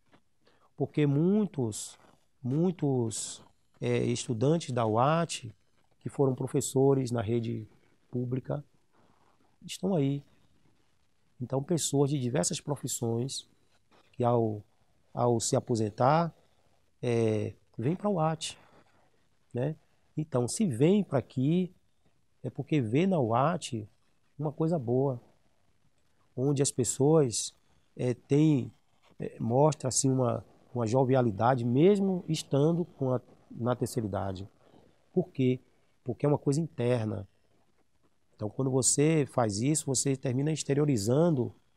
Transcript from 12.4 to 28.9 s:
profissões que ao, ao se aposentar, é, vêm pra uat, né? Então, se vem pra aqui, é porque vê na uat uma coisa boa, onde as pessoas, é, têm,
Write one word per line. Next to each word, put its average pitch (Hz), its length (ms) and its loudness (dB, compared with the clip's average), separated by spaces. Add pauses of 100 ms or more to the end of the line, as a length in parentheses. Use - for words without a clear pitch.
profissões 123 880 -6 (640)
que - 100 -6
ao, 113 400 0 (500)
ao 123 280 2
se - 160 0
aposentar, 127 760 2 (680)
é, 110 520 0 (220)
vêm 139 200 -2
pra 208 120 -4
uat, 160 480 -2 (960)
né? 139 240 -4 (400)
Então, 127 300 -2
se 214 200 -2
vem 160 360 4
pra 139 160 -2
aqui, 165 560 0 (680)
é 123 80 -8
porque 143 300 -2
vê 127 260 0
na 185 120 2
uat 120 680 -2 (500)
uma 147 140 -4
coisa 160 260 -2
boa, 127 420 0 (1160)
onde 139 260 0
as 131 80 0
pessoas, 135 840 2 (420)
é, 123 180 -2
têm, 139 580 2 (460)